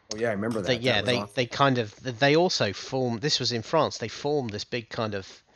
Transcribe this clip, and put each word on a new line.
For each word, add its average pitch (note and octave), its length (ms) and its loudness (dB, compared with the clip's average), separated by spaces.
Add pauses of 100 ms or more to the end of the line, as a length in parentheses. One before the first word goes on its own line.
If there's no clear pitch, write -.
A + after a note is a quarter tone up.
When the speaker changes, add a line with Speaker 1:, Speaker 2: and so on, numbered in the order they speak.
(120)
Speaker 1:
Oh, G#2+ 40 -8
yeah, A#2 140 0
I - 20 0
remember G#2+ 300 -2
that. - 40 -6
Speaker 2:
they, C3 100 2
Speaker 1:
That A#2 60 -6
Speaker 2:
yeah, A#2+ 200 2
Speaker 1:
was G2+ 40 -6
Speaker 2:
they, A#2+ 120 2
Speaker 1:
awesome. G#2 160 -6
Speaker 2:
they B2 120 0
kind C3+ 320 2
of, A2+ 400 -6
they C#3+ 180 6
also E3 360 2
formed, B2 480 -4
this D3+ 180 0
was A#2+ 140 -2
in A2+ 100 -2
France, C3+ 360 2
they A#2 100 -6
formed C#3+ 420 -2
this G#2 140 -6
big A#2+ 240 -6
kind G#2+ 260 -2
of, - 280 -10 (140)